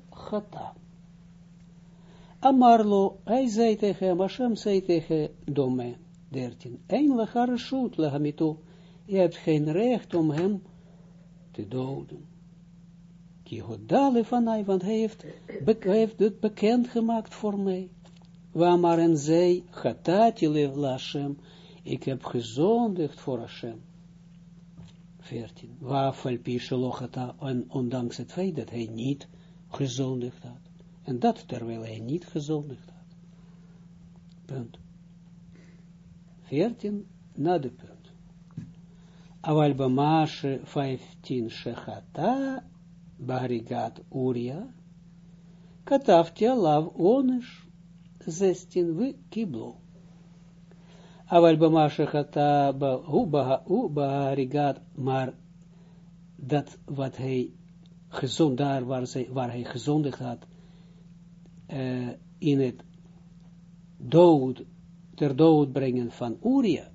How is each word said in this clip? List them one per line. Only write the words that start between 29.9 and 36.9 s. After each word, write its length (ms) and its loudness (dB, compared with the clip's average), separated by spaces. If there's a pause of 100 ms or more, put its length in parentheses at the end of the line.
had. 180 -18 (420)
En 160 -6
dat 280 0
terwijl 340 -8
hij 180 -12
niet 280 -8
gezondigd 600 -8
had. 260 -20 (1300)
Punt. 320 -12 (1600)
Veertien, 640 -4 (280)